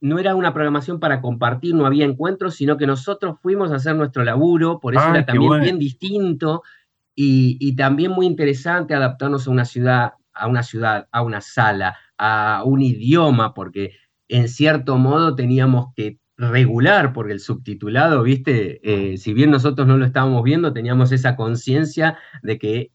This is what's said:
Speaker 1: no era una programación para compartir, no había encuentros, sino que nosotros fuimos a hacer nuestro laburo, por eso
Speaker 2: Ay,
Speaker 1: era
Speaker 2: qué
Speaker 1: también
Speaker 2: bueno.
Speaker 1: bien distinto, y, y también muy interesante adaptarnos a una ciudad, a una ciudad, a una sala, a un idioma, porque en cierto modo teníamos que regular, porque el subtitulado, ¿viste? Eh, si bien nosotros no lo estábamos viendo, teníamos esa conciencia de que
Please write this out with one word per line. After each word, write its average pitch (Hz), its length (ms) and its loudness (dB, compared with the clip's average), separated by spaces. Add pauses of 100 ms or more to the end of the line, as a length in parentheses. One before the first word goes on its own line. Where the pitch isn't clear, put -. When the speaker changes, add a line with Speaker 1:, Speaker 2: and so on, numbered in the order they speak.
Speaker 1:
no 151 180 0
era 190 160 0
una 175 180 0
programación 151 460 -2
para 143 220 -2
compartir, 123 540 -2
no 151 100 4
había 139 180 2
encuentros, 165 520 -2
sino 143 220 0
que 143 100 0
nosotros 156 540 -4
fuimos 185 300 -2
a 143 40 -2
hacer 151 200 -2
nuestro 135 300 -2
laburo, 165 540 2
por 123 160 -4
eso 139 100 4
Speaker 2:
Ay, 165 60 2
Speaker 1:
era 156 100 4
Speaker 2:
qué 127 60 -2
Speaker 1:
también 123 200 4
Speaker 2:
bueno. 151 160 4
Speaker 1:
bien 180 160 0
distinto, 165 840 -2 (520)
y, 131 460 2
y 139 140 0
también 139 360 0
muy 185 140 0
interesante 156 680 -2
adaptarnos 135 520 -2
a 131 40 -2
una 127 140 2
ciudad, 123 480 0 (200)
a 107 140 -6
una 120 160 0
ciudad, 113 480 -4
a 120 100 -2
una 110 200 -4
sala, 98 540 -2 (220)
a 107 480 0
un 135 160 2
idioma, 123 720 2
porque 95 400 -10 (340)
en 120 220 0
cierto 139 480 0
modo 143 380 2
teníamos 127 600 0
que 104 220 -8 (200)
regular, 123 760 2
porque 107 200 -8
el 98 60 -8
subtitulado, 117 840 -2
¿viste? 127 600 0
Eh, 98 340 -2
si 107 140 -6
bien 127 200 4
nosotros 139 360 2
no 131 100 6
lo 131 80 2
estábamos 131 380 0
viendo, 151 300 0
teníamos 123 380 2
esa 127 240 0
conciencia 143 800 -2 (240)
de 107 160 -4
que 113 380 -4